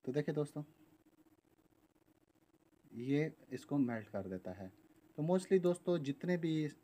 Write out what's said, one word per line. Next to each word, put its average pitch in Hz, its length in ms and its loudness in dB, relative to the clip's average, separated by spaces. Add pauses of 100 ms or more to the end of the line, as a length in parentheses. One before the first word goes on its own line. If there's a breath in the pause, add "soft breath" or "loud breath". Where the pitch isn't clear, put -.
तो 127 80 -4
देखिए 151 220 -2
दोस्तों, 147 280 -2 (2250)
ये 143 320 2 (220)
इसको 143 260 -2
melt 117 300 0
कर 98 200 -4
देता 92 240 -6
है। 95 160 -10 (500)
तो 151 40 0
mostly 185 380 4
दोस्तों, 175 380 2
जितने 147 380 -2
भी 165 160 0 (320)